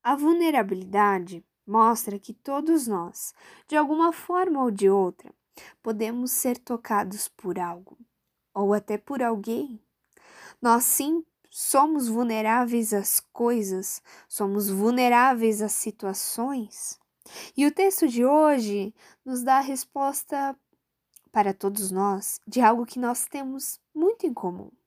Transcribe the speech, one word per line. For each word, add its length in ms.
A 120
vulnerabilidade 1300
mostra 520
que 160
todos 540
nós, 460
de 80
alguma 360
forma 520
ou 80
de 180
outra, 420
podemos 480
ser 260
tocados 720
por 320
algo, 380
ou 200
até 240
por 240
alguém. 580
Nós 240
sim 380
somos 580
vulneráveis 880
às 260
coisas, 840
somos 420
vulneráveis 920
às 120
situações. 1300
E 100
o 60
texto 360
de 180
hoje 680
nos 200
dá 140
a 40
resposta 960
para 220
todos 380
nós 560
de 120
algo 260
que 140
nós 280
temos 520
muito 320
em 80
comum. 380